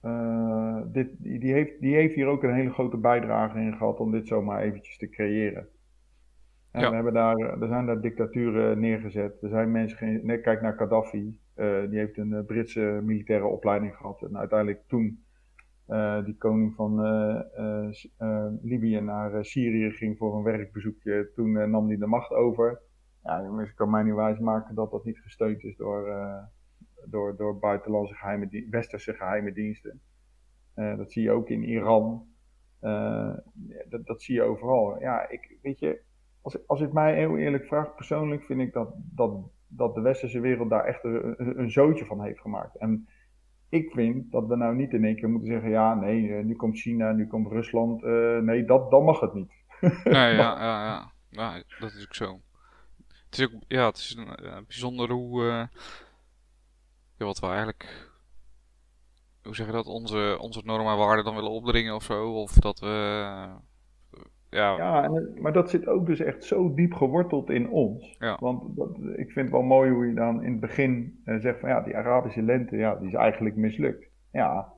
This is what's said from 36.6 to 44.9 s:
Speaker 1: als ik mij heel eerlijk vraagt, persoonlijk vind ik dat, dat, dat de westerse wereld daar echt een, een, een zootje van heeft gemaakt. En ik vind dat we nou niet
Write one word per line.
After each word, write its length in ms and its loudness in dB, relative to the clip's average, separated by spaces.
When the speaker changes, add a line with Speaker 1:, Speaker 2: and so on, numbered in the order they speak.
Speaker 1:
als 140 0
ik 120 -2
mij 220 4
heel 220 2
eerlijk 280 0
vraagt, 300 -2
persoonlijk 480 -4
vind 180 -4
ik 120 -4
dat, 220 -4
dat, 420 -2
dat 280 -2
de 60 -4
westerse 380 0
wereld 300 0
daar 160 2
echt 180 -4
een, 340 -2
een, 220 -4
een 120 -2
zootje 340 6
van 180 -8
heeft 180 -8
gemaakt. 360 -8
En 300 -2
ik 220 0
vind 400 -2
dat 160 0
we 80 2
nou 200 0
niet 180 -2